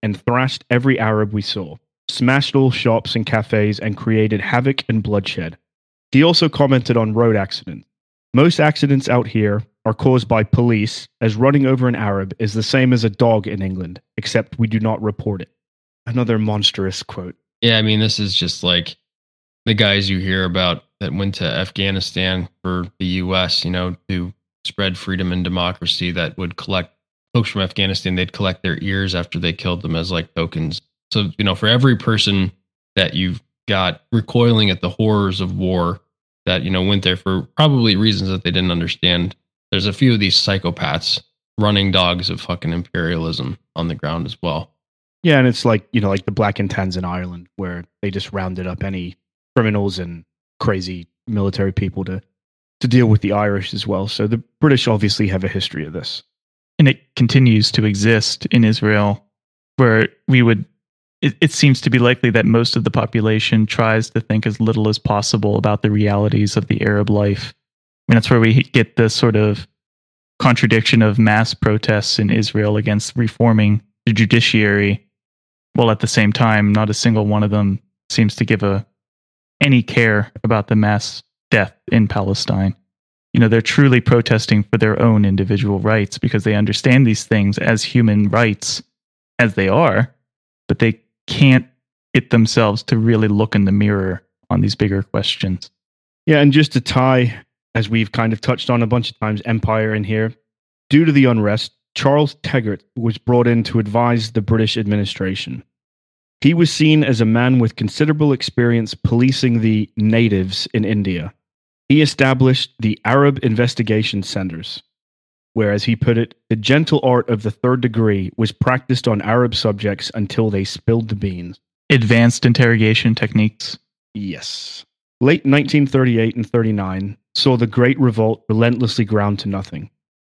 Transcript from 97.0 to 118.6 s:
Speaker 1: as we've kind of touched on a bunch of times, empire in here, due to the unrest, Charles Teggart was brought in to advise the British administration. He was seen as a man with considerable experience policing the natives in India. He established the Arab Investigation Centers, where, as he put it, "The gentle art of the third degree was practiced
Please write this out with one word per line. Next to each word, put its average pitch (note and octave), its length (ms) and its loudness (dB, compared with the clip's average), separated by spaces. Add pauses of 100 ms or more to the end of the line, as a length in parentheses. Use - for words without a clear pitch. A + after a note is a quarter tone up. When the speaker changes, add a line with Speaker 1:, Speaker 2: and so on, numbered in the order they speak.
Speaker 1:
as A2+ 120 -2
we've A2 240 -2
kind A2+ 220 0
of G#2+ 80 -6
touched - 280 -2
on A#2+ 120 2
a A2+ 60 0
bunch A#2+ 240 -2
of - 80 -18
times, G#2+ 260 -4
empire A2 480 -2
in G#2+ 100 -2
here, A2 300 -4 (560)
due D#3 160 4
to D#3 60 2
the C#3 140 6
unrest, G#2+ 460 0 (240)
Charles C#3+ 480 2
Teggart A2 380 -4 (140)
was A#2 240 -4
brought A#2+ 280 2
in A#2 180 2
to - 140 -2
advise A2+ 520 0
the A2 100 -2
British A2 340 0
administration. G2+ 880 -4 (800)
He D3 120 4
was E3 180 4
seen D#3 320 4
as A#2+ 180 2
a A2+ 40 2
man B2 340 4
with A2+ 160 0
considerable D3+ 580 0
experience A#2+ 640 -2
policing A#2+ 640 0
the G#2+ 360 0
natives G#2+ 760 0
in G#2+ 100 0
India. F#2+ 500 -4 (560)
He D3 120 4
established C3 800 2
the G#2+ 240 -2
Arab C3+ 380 2
Investigation A2 800 0
Centers, F#2 600 -10 (720)
where, G#2+ 180 2
as G2+ 120 0
he A#2 120 0
put A#2 240 2
it, - 160 -4 (140)
"The A2+ 60 0
gentle C#3 480 2
art B2 260 2
of A2 120 -2
the G#2+ 100 -4
third B2+ 300 -2
degree G#2+ 560 0
was A2+ 140 0
practiced B2+ 560 -2